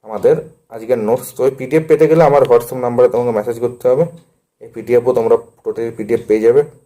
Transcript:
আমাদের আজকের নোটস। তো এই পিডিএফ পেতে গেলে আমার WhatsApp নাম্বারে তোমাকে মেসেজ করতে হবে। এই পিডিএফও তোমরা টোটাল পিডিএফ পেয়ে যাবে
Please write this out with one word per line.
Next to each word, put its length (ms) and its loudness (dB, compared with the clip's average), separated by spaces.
আমাদের 300 0
আজকের 240 -4
নোটস। 380 -4
তো 120 -8
এই 100 -2
পিডিএফ 300 -2
পেতে 220 4
গেলে 200 4
আমার 120 4
WhatsApp 440 0
নাম্বারে 260 2
তোমাকে 260 -2
মেসেজ 260 -6
করতে 260 -8
হবে। 140 2
এই 120 -20
পিডিএফও 440 0
তোমরা 180 2
টোটাল 220 -6
পিডিএফ 300 -4
পেয়ে 180 0
যাবে 160 4